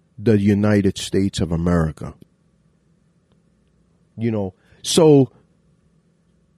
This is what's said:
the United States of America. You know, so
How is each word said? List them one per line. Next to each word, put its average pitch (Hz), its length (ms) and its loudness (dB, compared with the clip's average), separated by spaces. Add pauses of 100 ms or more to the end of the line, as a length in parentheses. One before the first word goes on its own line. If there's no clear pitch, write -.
(180)
the 104 200 2
United 101 600 0
States - 420 -6
of 82 100 -4
America. 82 640 -4 (2000)
You 113 140 -4
know, 101 240 -6 (280)
so 147 500 4 (1300)